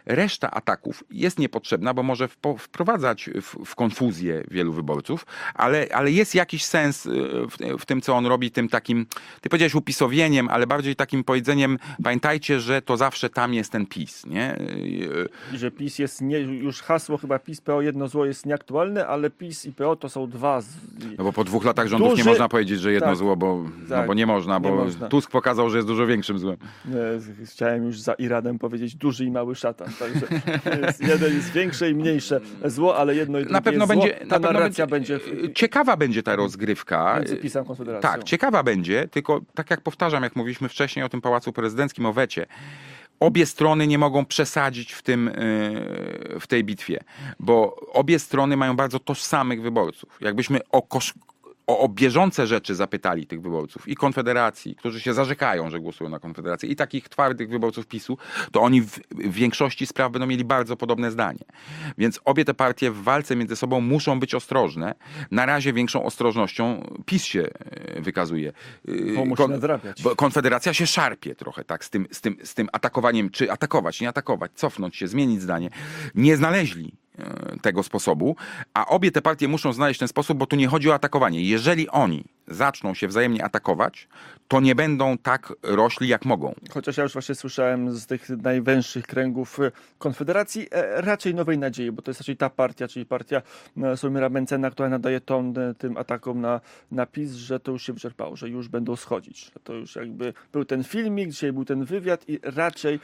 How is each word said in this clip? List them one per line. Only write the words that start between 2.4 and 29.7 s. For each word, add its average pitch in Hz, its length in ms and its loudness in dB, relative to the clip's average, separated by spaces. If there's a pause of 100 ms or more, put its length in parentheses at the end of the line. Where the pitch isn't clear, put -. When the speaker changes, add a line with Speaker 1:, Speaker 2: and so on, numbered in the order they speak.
Speaker 1:
wprowadzać 165 720 -2 (120)
w, - 240 -16
w - 100 -16
konfuzję 95 760 -2
wielu 85 220 -2
wyborców, 76 520 -4 (280)
ale, 131 400 2
ale 139 180 2
jest 196 240 2
jakiś 175 300 0
sens, 147 400 0
y, - 40 -4 (400)
w, 64 320 -6
w - 40 -16
tym, 131 160 0
co 131 140 2
on 123 100 2
robi, 123 260 2
tym 117 180 0
takim, 117 360 0 (360)
ty - 80 -6
powiedziałeś 160 260 4
upisowieniem, 143 760 2
ale 120 180 2
bardziej 139 280 0
takim 135 280 0
powiedzeniem, 135 560 2 (240)
pamiętajcie, 143 560 0
że 127 220 0
to 123 160 0
zawsze 131 320 0
tam 123 240 0
jest 113 180 -2
ten 107 140 -2
pis, - 400 -10
nie? 101 340 -4
Y, 87 680 -6 (240)
Speaker 2:
I 135 40 -8
że 123 140 -4
pis 143 280 -8
jest 139 220 -4
nie, 143 180 -2
już 135 420 -6
hasło 156 360 0
chyba 135 220 -2
pis, 156 220 -12
P 147 140 0
O 143 60 2
jedno 139 260 -2
zło 143 180 0
jest 139 200 -6
nieaktualne, 165 600 -2
ale 147 220 0
pis 165 360 -12
i 147 80 -12
P 139 140 -2
O 160 80 2
to 147 140 -10
są 131 200 -6
dwa 123 320 0
z-, - 160 -16 (400)
Speaker 1:
No 95 60 -2
bo 95 100 2
po 107 100 2
dwóch 98 220 0
latach 117 220 4
rządów 113 220 6
Speaker 2:
duży 214 140 6
Speaker 1:
nie - 60 8
można 117 200 6
powiedzieć, 104 300 2
że 98 140 2
jedno 101 140 4
Speaker 2:
Tak. 92 100 2
Speaker 1:
zło, 98 180 2
bo, 90 280 0 (200)
no - 60 -16
Speaker 2:
Tak. 123 180 0
Speaker 1:
bo 104 60 2
nie 110 120 4
można, 98 280 2
Speaker 2:
Nie 95 60 2
Speaker 1:
bo 98 160 2
Speaker 2:
można. 95 320 -2
Speaker 1:
Tusk 139 240 2
pokazał, 120 380 2
że 110 80 2
jest 110 100 0
dużo 117 200 2
większym 104 320 0
złem. 92 180 -4 (580)
Speaker 2:
E, 117 40 -8
z-, 107 320 -16
chciałem 120 340 0
już 117 160 -6
za 110 120 -2
Iranem 120 460 -2
powiedzieć 120 360 -6
duży 135 300 0
i 123 60 -2
mały 123 240 -2
szatan, 117 320 -4 (120)